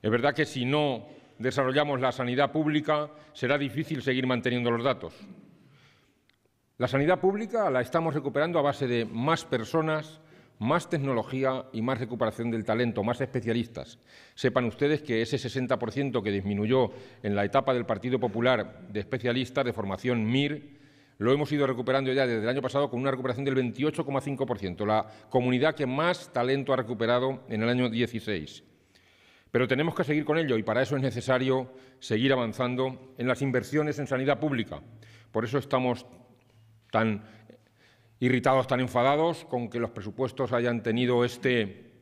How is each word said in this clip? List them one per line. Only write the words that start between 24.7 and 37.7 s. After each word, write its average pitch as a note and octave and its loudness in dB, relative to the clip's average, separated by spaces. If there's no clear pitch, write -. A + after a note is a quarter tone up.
la G#2+ 2
comunidad B2+ 2
que C#3+ -2
más D3+ -2
talento C3+ 0
ha C3 4
recuperado B2 0
en A2 -2
el A2+ 2
año B2 2
dieciséis. A2 -4
Pero B2 2
tenemos D3 0
que - -2
seguir D3 0
con D#3 2
ello C#3 2
y A2 -2
para A2+ 2
eso C#3 0
es C3 0
necesario C3 0
seguir A#2+ 2
avanzando B2+ -2
en B2 -2
las B2+ 0
inversiones C#3+ 0
en C3+ -6
sanidad C3+ 0
pública. C3+ -2
Por A2 -2
eso B2 -2
estamos B2+ 0
tan A2 2